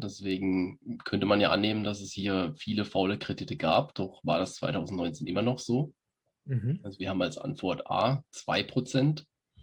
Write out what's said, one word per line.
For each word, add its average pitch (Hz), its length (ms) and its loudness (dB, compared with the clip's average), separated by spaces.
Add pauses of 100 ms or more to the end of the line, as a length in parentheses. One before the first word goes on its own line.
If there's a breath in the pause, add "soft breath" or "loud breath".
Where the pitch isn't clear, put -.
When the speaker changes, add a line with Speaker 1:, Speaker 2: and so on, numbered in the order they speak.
Speaker 1:
deswegen 95 720 0 (280)
könnte 98 200 0
man 101 140 6
ja 98 120 6
annehmen, 104 340 2
dass 101 160 -4
es 95 100 -10
hier 95 460 0
viele 104 260 -2
faule 98 340 0
Kredite - 380 -6
gab, 90 400 2
doch - 300 -4
war 80 120 2
das - 180 -2
zweitausendneunzehn 90 720 -4
immer 92 140 0
noch 120 180 2
so? 131 340 0 (500)
Speaker 2:
Mhm. 131 400 -2
Speaker 1:
Also 98 160 -10
wir 95 100 -4
haben 95 120 0
als 82 160 -2
Antwort - 520 -4
A 113 400 2
zwei - 320 -2
Prozent, 139 600 2 (400)